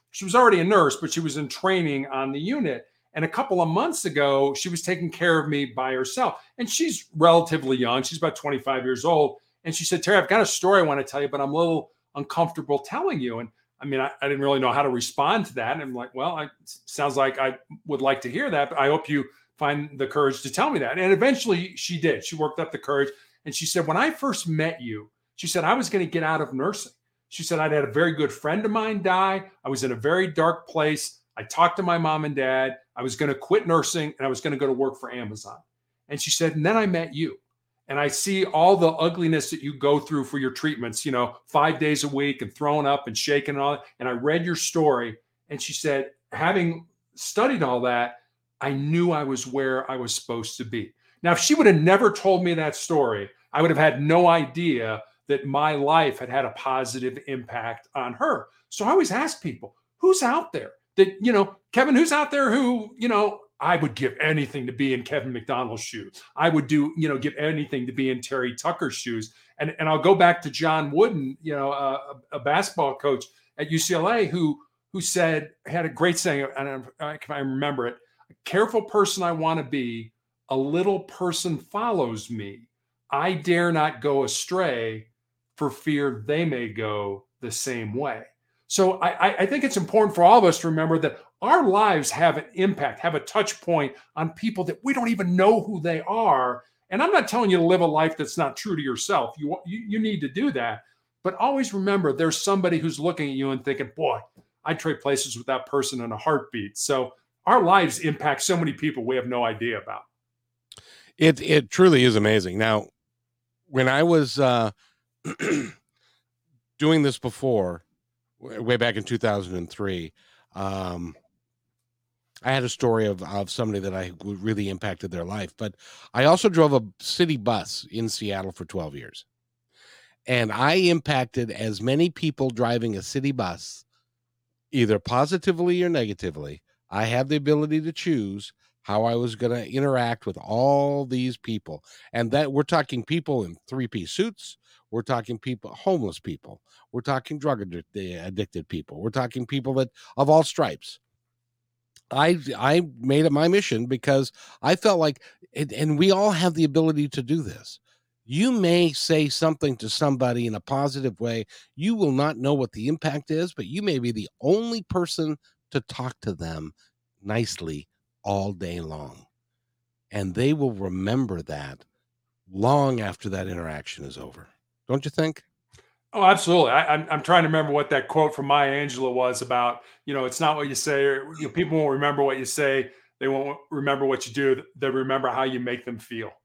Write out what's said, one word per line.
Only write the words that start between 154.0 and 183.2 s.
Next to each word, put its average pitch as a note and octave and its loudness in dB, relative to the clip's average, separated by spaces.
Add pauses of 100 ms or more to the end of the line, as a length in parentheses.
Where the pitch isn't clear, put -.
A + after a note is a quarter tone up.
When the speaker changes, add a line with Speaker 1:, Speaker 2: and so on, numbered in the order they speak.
Speaker 2:
I D#3+ 4
felt F#3+ 4
like, D3+ 0 (320)
and, C#3+ -6
and D3+ 0
we F#3+ 6
all G3+ 4
have F3 2
the D#3+ 0
ability D3+ 2
to C#3 -6
do D3+ -2
this. - -14 (460)
You F3+ 2
may F3 4
say D#3 2
something D#3 0
to A2 -8
somebody B2 0
in A2 -4
a G2+ -6
positive C3+ -4
way. A2+ -4 (300)
You G3+ -2
will F#3 2
not C#3+ 0
know C#3 0
what C3 -2
the G#2+ -6
impact D3+ -4
is, E3 -4
but G2+ -10
you D#3+ -8
may F3 -2
be A#2+ -2
the G#2+ -8 (120)
only A3 0
person E3 -4 (340)
to C#3 -2
talk - -10
to G2+ -4
them D#2+ -10 (480)
nicely F#2+ -6 (360)
all G2+ -2
day F2 -8
long. D#2 -14 (880)
And G2 -6
they C3 2
will C#3 0
remember G2 -2
that C#2+ -10 (640)
long B2+ 0
after G2+ -8
that F#2+ -6
interaction D#2+ -10
is C2+ -14
over. B1+ -18 (400)
Don't C3+ -2
you D3 -8
think? D#3+ -4 (720)
Speaker 1:
Oh, G3+ 0
absolutely. E3+ 6
I, D3+ 4
I'm, D3 0
I'm D3+ 0
trying E3+ 6
to D#3 4
remember D#3 2
what C#3+ 0
that C3+ 0
quote D#3 2
from C#3 -6
Maya C#3+ 4
Angelou C3 -2
was B2+ 0
about, B2 0 (240)
you C#3+ -6
know, C3 -2
"It's B2 -6
not D#3 4
what D3 -4
you C3 -6
say, C#3 0
or, C#3 0
you D3+ -10
know, C#3+ -6
people D#3+ 0
won't D3 2
remember C#3+ 2
what C3+ 0
you C3 -6
say. C3+ 0 (280)
They C3+ -2